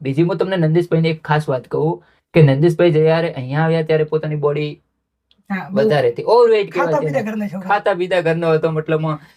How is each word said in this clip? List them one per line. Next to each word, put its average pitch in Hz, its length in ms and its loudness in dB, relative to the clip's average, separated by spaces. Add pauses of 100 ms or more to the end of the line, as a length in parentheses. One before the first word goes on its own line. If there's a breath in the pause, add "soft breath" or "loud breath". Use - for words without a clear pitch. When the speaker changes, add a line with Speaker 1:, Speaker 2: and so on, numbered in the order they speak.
Speaker 1:
બીજી 139 220 0
હું 180 140 -2
તમને 190 200 0
નંદિશભાઈને 165 520 2
એક 160 140 -6
ખાસ 151 260 0
વાત 127 180 -4
કહું 156 360 -4 (300 soft breath)
કે 170 80 6
નંદિશભાઈ 160 500 4
જ્યારે 160 420 2
અહીંયા 135 300 -4
આવ્યા 160 180 0
ત્યારે 156 220 0
પોતાની 156 320 -4
બોડી 147 460 -4 (680)
Speaker 2:
હા, 190 200 -8
બહુ 208 160 0
Speaker 1:
વધારે 139 240 2
હતી, 127 140 -6
ઓવરવેઇટ 220 500 2
કહેવાય 170 200 0
Speaker 2:
ખાતા 147 100 0
Speaker 1:
છે. 156 40 -2
Speaker 2:
પીતા 151 140 -2
ઘરના 214 260 -6
છોકરા. 185 220 -8
Speaker 1:
ખાતા 202 240 0
પીતા 180 280 -2
ઘરનો 165 300 0
હતો, 160 200 0
મતલબમાં 156 480 -4 (180 soft breath)